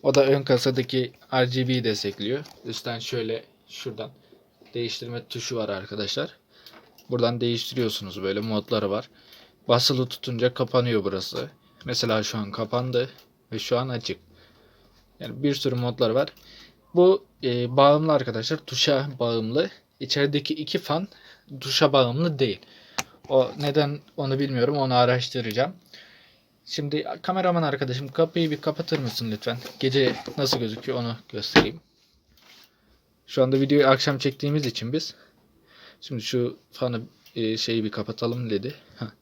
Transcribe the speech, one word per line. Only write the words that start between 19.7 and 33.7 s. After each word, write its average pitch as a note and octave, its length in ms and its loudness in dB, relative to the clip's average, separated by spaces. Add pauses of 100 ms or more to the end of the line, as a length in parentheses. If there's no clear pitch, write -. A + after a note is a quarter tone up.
İçerideki C#3+ 540 0
iki D#3 240 -4
fan E3+ 300 -2 (540)
tuşa C3+ 320 4
bağımlı C#3 460 2
değil. A#2 200 0 (680)
O C3 300 4
neden, C#3+ 400 0 (180)
onu C3+ 220 -2
bilmiyorum, C3+ 380 2
onu C3 160 2
araştıracağım. B2 840 2 (880)
Şimdi D3+ 400 -6 (160)
kameraman F3+ 420 2
arkadaşım, C3+ 440 -2
kapıyı E3 440 0
bir D3 100 -6
kapatır D#3 380 -2
mısın A2+ 320 -4
lütfen? A#2 260 -4 (220)
Gece C3 360 4 (220)
nasıl C3 220 0
gözüküyor A#2 380 -4
onu A#2 180 -4 (140)
göstereyim. G#2+ 500 0 (1500)
Şu - 160 2
anda C3+ 180 4
videoyu C#3 260 6